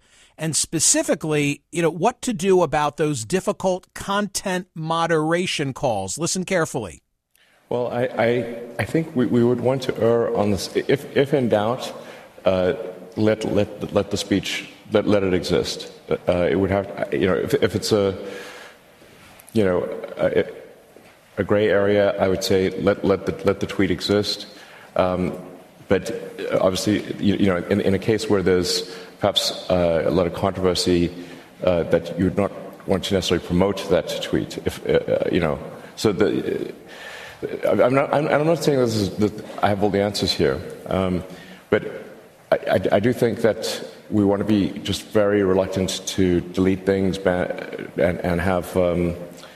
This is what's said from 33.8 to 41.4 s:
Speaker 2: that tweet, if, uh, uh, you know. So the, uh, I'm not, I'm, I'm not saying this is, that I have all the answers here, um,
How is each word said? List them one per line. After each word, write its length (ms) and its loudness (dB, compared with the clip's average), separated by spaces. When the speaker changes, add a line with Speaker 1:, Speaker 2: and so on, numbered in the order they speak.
Speaker 2:
that 340 0
tweet, 440 -4
if, 200 -4
uh, 60 2
uh, 400 0
you 80 2
know. 180 0
So 160 2
the, 640 -2
uh, 180 4
I'm 120 4
not, 180 2
I'm, 160 2
I'm 180 2
not 160 0
saying 160 2
this 160 2
is, 220 0
that 480 -2
I 60 4
have 120 -2
all 60 4
the 140 2
answers 300 0
here, 280 2
um, 380 0